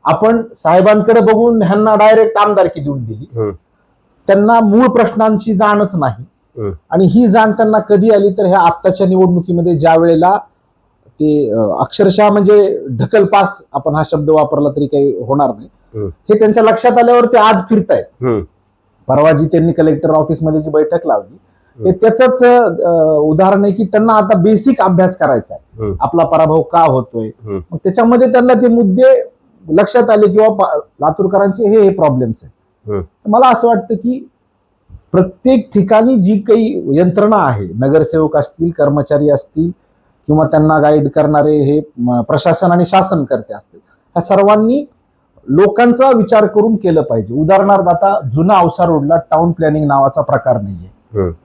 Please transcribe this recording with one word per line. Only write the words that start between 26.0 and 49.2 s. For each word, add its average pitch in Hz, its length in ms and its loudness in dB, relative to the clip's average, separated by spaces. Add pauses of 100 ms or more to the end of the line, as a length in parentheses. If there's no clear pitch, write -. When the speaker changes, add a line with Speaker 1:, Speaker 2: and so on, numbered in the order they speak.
Speaker 1:
आपला 165 240 0
पराभव 160 380 0
का 170 180 -2
होतोय. 127 460 -2
Speaker 2:
हम्म. 107 340 -12 (100)
Speaker 1:
मग 170 140 -10
त्याच्यामध्ये 233 480 0
त्यांना 247 220 2
ते 240 140 2
मुद्दे 233 600 2 (380)
लक्षात 208 420 0
आले 208 220 2
किंवा 214 160 2
पा-, 175 320 -2 (200)
लातूरकरांचे 196 680 -2
हे, 214 120 4
हे 196 100 4
प्रॉब्लेम्स 131 520 -2
आहेत. - 100 -20 (360)
Speaker 2:
हम्म. 101 140 -6
Speaker 1:
तर - 280 -12
मला 254 180 4
असं 233 200 0
वाटतं 226 260 -2
की 247 360 -8 (840)
प्रत्येक 190 600 0
ठिकाणी 220 420 2
जी 196 220 0
काही 214 600 -2
यंत्रणा 202 380 0
आहे, 123 380 -2
नगरसेवक 151 600 0
असतील, 160 340 -4
कर्मचारी 147 600 -2
असतील 156 400 -2 (560)
किंवा 151 200 0
त्यांना 156 320 0
गाईड 147 300 2
करणारे 151 480 0
हे, 147 240 0 (180)
म, 123 220 -2
प्रशासन 165 500 -2
आणि 175 140 2
शासनकर्ते 160 680 -2
असतील, - 320 -20
ह्या - 360 -10
सर्वांनी 214 640 0 (640)
लोकांचा 233 600 2
विचार 220 360 2
करून 214 300 0
केलं 160 260 0
पाहिजे. 113 320 -4
उदाहरणार्थ, 190 540 2
आता 185 440 -2
जुना 175 320 2
औसा 175 200 -2
रोडला 160 320 0
टाउन 165 360 -2